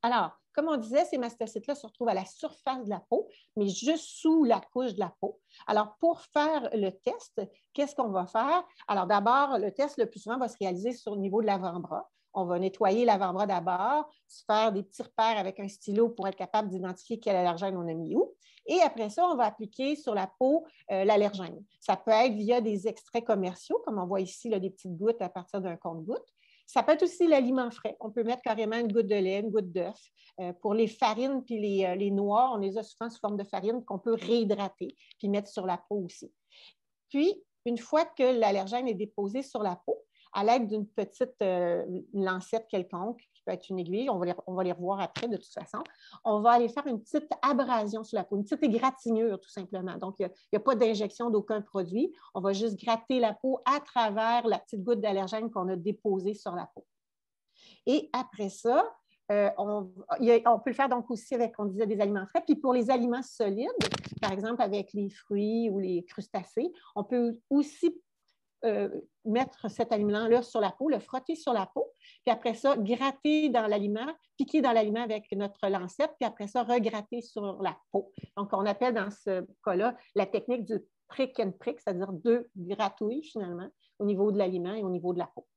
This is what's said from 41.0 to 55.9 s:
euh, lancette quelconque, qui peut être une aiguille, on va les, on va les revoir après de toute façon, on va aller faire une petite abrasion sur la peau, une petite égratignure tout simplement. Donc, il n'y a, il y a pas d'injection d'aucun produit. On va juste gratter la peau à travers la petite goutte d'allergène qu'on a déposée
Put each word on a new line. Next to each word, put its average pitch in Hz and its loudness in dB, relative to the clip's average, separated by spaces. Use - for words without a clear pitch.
euh, 180 2
lancette 190 -2
quelconque, 190 -4
qui - -20
peut 190 -4
être 185 -8
une 190 -4
aiguille, 185 -2
on 220 0
va 175 -2
les, 175 -2
on 185 -8
va 185 0
les 180 0
revoir 180 -4
après 202 -6
de 214 -4
toute - -12
façon, - -10
on 208 2
va 233 6
aller 240 4
faire 285 -6
une 233 -4
petite - -4
abrasion 240 0
sur 220 -6
la 190 -2
peau, 202 -4
une 208 0
petite 285 -2
égratignure 226 0
tout - -20
simplement. 185 -8
Donc, 196 -8
il - 0
n'y 180 -2
a, - -20
il - -8
y - 4
a 202 4
pas 262 4
d'injection 220 0
d'aucun 214 0
produit. 202 -2
On 196 -4
va 196 0
juste 208 -4
gratter 233 0
la 214 2
peau 262 -2
à 285 2
travers 226 0
la 202 0
petite 202 -10
goutte 214 0
d'allergène 208 -2
qu'on 185 -4
a 190 -2
déposée 190 -2